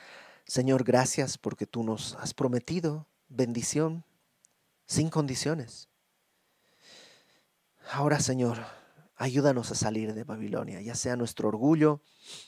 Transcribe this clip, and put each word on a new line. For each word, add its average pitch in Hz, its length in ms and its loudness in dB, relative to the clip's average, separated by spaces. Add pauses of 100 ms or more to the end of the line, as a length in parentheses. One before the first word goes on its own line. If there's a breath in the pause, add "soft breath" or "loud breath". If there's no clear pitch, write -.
(460 loud breath)
Señor, 127 380 2
gracias 127 540 2
porque - 280 -6
tú 117 180 -6
nos 110 320 -4
has - 180 -8
prometido 151 720 -2 (220)
bendición 135 760 -2 (840)
sin - 240 2
condiciones. 143 800 -2 (2000 soft breath)
Ahora, 143 280 2
Señor, 123 380 0 (580 loud breath)
ayúdanos 131 560 2
a 110 40 -6
salir 110 380 0
de 110 100 -8
Babilonia, 104 580 -6
ya 117 140 -10
sea 123 200 -2
nuestro 113 340 -2
orgullo 147 520 4 (460 loud breath)